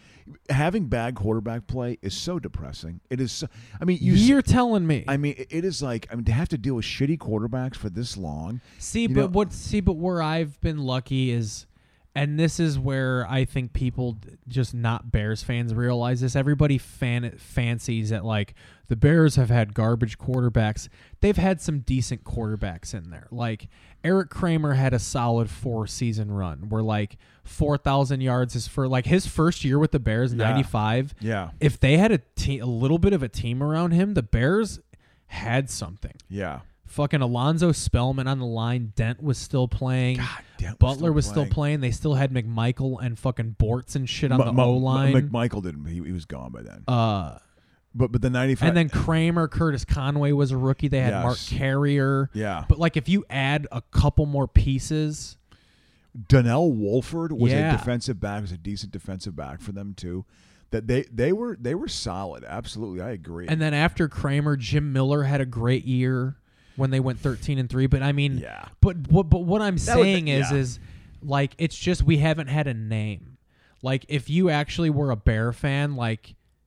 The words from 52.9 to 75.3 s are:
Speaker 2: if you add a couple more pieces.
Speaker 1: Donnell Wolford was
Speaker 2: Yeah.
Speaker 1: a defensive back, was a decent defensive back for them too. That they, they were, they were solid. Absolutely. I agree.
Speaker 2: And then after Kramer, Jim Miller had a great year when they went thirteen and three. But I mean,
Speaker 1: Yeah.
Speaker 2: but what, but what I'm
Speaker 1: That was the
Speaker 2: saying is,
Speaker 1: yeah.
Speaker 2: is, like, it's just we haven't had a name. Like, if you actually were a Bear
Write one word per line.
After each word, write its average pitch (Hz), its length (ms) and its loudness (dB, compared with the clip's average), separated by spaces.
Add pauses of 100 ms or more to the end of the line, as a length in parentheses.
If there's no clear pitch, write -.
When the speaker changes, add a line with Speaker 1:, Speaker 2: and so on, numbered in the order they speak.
Speaker 2:
if 147 120 -2
you 196 200 2
add 139 440 -2
a - 80 -8
couple - 460 2
more 139 200 -2
pieces. 151 920 0 (920)
Speaker 1:
Donnell 135 440 6
Wolford 127 600 -2
was 120 200 4
Speaker 2:
Yeah. 151 220 2
Speaker 1:
a 110 40 2
defensive 120 420 -4
back, 104 220 -6
was 92 100 -8
a 87 60 -10
decent 98 340 -10
defensive 95 420 -10
back 73 280 -12
for 104 100 -10
them 98 220 -10
too. 90 320 -8 (440)
That 113 160 -4
they, 123 240 0
they 120 220 0
were, 226 260 -4
they 120 160 -4
were 233 140 -6
solid. 87 580 -8
Absolutely. 101 540 -10
I 107 120 -8
agree. 85 360 -10
Speaker 2:
And 160 120 -2
then 156 140 0
after 156 340 0
Kramer, 147 480 -2
Jim 143 360 -2
Miller 135 300 2
had 139 180 0
a 135 60 -2
great 120 400 0
year 127 500 0 (400)
when 131 140 0
they 131 100 2
went 127 180 -2
thirteen 139 400 -2
and 127 100 -2
three. 131 180 2
But 135 160 2
I 143 100 2
mean, 143 260 0
Speaker 1:
Yeah. 53 280 -10 (140)
Speaker 2:
but 165 300 4
what, 175 200 6
but 175 100 4
what 180 220 2
I'm 196 140 0
Speaker 1:
That 240 220 2
was 226 80 8
the 196 60 6
Speaker 2:
saying 170 160 2
is, 135 220 2
Speaker 1:
yeah. 143 80 2
Speaker 2:
is, 127 220 -4 (420)
like, 139 360 -2
it's 165 200 -2
just 180 240 0
we 156 160 6
haven't 156 300 0
had 147 180 0
a 131 80 -4
name. 110 640 -6 (460)
Like, 131 260 -2
if 143 220 -4
you 180 200 4
actually 151 400 0
were 143 200 2
a 117 60 0
Bear 113 360 2